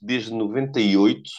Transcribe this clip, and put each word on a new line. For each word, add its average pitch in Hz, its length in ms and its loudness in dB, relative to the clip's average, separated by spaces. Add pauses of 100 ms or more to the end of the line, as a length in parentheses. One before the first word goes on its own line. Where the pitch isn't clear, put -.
desde 113 280 -4
noventa 123 460 -2
e 101 180 4
oito 104 420 2